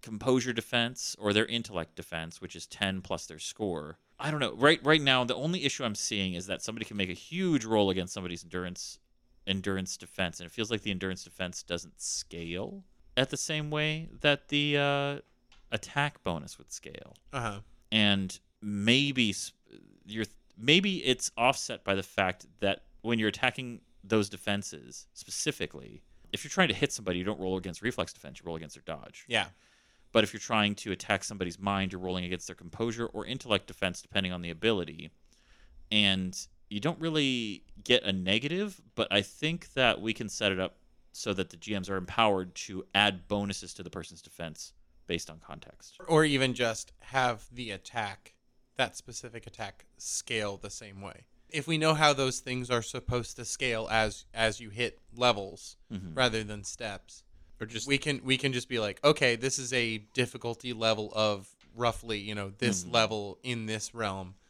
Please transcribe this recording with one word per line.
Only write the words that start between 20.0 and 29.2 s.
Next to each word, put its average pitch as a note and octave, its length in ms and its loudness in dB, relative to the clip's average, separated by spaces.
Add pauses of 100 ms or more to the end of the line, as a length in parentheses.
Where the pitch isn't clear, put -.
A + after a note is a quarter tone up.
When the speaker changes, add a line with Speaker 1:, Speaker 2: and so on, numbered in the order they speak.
Speaker 1:
you're G#2+ 200 -2
th-, - 100 -14 (220)
maybe F3 460 4
it's - 320 2
offset A#2+ 480 2
by G2 120 2
the F#2+ 80 0
fact F#2 420 0 (140)
that G2 240 0 (180)
when A#2 160 2
you're G#2+ 120 4
attacking B2 520 -2 (220)
those G2+ 260 4
defenses F#2+ 840 -6
specifically, - 880 -6 (300)
if - 120 -6
you're D3 80 -10
trying F#3 160 4
to G#2+ 80 2
hit - 180 0
somebody, F#2+ 240 -2
you F2+ 60 -2
don't F#2+ 160 -4
roll F#2 180 -2
against F2 240 -8
reflex G#2 320 -2
defense, D2 260 -16
you F2 60 -14
roll E2+ 100 -6
against D#2+ 200 -10
their C#2+ 100 -20
dodge. - 420 -12